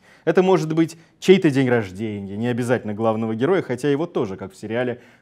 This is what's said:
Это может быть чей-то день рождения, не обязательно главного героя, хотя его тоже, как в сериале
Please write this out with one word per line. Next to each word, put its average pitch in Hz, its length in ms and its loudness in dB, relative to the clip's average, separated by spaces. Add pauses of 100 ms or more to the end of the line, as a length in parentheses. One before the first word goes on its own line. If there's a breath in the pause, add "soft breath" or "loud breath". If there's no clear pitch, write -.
(260 soft breath)
Это 175 160 4
может 170 320 2
быть 160 240 0 (220 soft breath)
чей-то 185 320 6
день 131 180 2
рождения, 101 680 -2
не 113 120 -4
обязательно 120 480 -2
главного 113 400 -2
героя, 147 260 0
хотя 135 300 -2
его 147 160 -2
тоже, 135 280 -4
как 95 160 -12
в - 40 -20
сериале 117 460 -6 (200 loud breath)